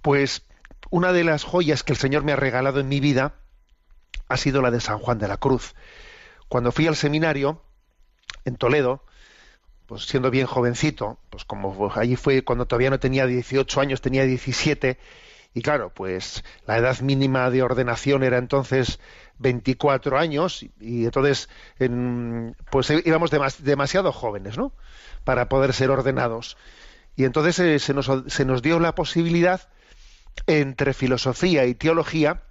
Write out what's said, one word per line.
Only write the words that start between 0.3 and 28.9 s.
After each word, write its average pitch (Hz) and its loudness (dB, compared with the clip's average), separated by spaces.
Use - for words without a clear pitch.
una 180 2
de 175 4
las 160 0
joyas 156 0
que - -2
el 117 0
Señor 139 0
me 147 0
ha 139 2
regalado 131 0
en 135 -4
mi 139 0
vida 139 2
ha 127 -2
sido 139 0
la 127 2
de 120 0
San 107 -6
Juan 113 -2
de 101 -4
la 98 -4
Cruz. - -2
Cuando 120 0
fui 156 2
al 156 0
seminario 151 0
en 123 -6
Toledo, 135 0
pues 113 -12
siendo 131 0
bien 131 2
jovencito, 120 -2
pues - -16
como 98 -4
allí 120 0
fue 135 2
cuando 123 -2
todavía 127 2
no 135 0
tenía 131 0
dieciocho 127 -2
años, 135 -2
tenía 135 0
diecisiete, 131 0
y 120 -4
claro, 127 -2
pues 92 -8
la 110 0
edad 120 2
mínima 131 2
de 131 2
ordenación 131 0
era 127 2
entonces 127 0
veinticuatro 131 0
años, 160 -2
y, - -20
y 117 -4
entonces, 131 0
en, 120 -2
pues 135 2
íbamos 160 2
demas-, 143 -2
demasiado 143 0
jóvenes, 104 -8
¿no?, 262 -4
para 123 0
poder 135 2
ser 131 2
ordenados. 127 -2
Y 131 2
entonces, 151 2
eh, 160 4
se 139 -2
nos, 135 -2
se 139 -2
nos 131 0
dio 165 2
la 165 0